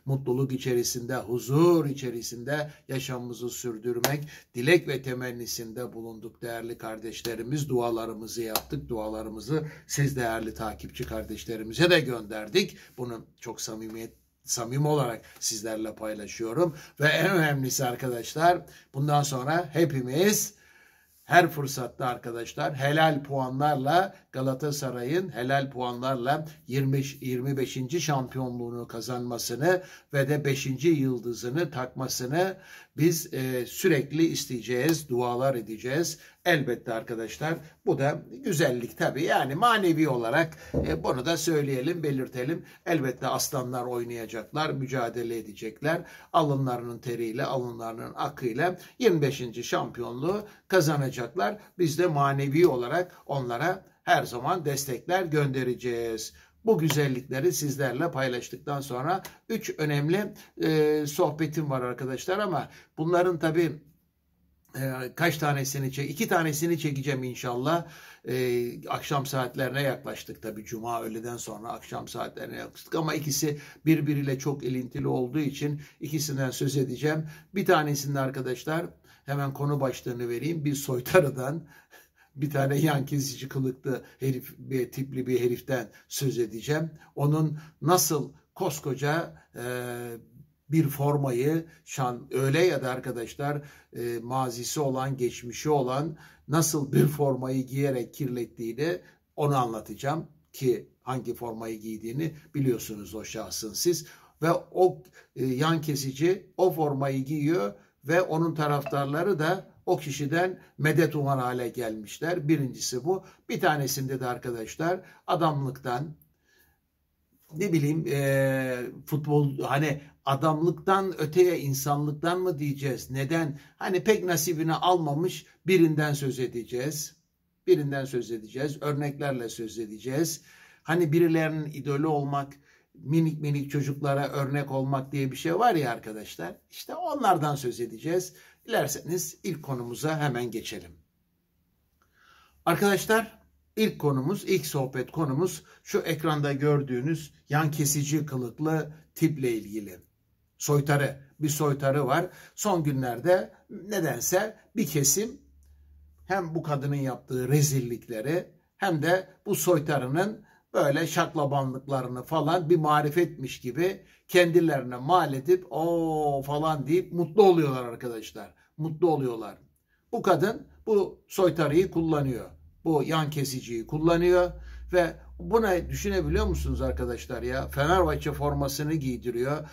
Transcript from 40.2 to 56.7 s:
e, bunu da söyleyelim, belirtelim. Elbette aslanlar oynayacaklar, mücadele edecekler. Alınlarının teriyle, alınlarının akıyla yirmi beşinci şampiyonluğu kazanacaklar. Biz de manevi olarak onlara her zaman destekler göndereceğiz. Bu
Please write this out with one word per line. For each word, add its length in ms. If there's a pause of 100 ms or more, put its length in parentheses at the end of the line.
e, 160
bunu 220
da 120
söyleyelim, 680
belirtelim. 600 (200)
Elbette 420
aslanlar 580
oynayacaklar, 840
mücadele 680
edecekler. 680 (280)
Alınlarının 680
teriyle, 440
alınlarının 720
akıyla 600 (220)
yirmi 220
beşinci 420
şampiyonluğu 840 (200)
kazanacaklar. 880 (220)
Biz 200
de 80
manevi 600
olarak 580
onlara 680 (100)
her 200
zaman 420
destekler 580
göndereceğiz. 1080 (320)
Bu 120